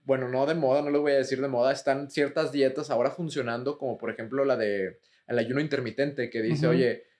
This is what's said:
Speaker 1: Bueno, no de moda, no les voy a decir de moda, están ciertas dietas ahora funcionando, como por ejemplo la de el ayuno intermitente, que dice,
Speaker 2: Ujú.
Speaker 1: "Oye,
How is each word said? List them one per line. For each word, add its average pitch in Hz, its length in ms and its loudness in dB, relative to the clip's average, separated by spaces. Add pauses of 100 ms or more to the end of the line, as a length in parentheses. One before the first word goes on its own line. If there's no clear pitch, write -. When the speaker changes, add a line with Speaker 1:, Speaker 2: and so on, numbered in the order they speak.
Speaker 1:
Bueno, 131 240 0
no 131 180 2
de 156 80 0
moda, 147 300 2
no 147 80 -2
les 147 100 4
voy 147 120 2
a 139 40 6
decir 135 240 0
de 139 60 0
moda, 127 240 2
están 139 400 -2
ciertas 147 400 0
dietas 139 400 0
ahora 123 180 2
funcionando, 139 720 -4
como 123 180 -6
por 113 140 -6
ejemplo 117 340 -2
la 131 100 4
de 101 440 -2 (260)
el 120 140 0
ayuno 123 220 -2
intermitente, 135 680 -2
que 113 140 -4
dice, 143 240 0
Speaker 2:
Ujú. 123 80 4
Speaker 1:
"Oye, 123 280 2 (160)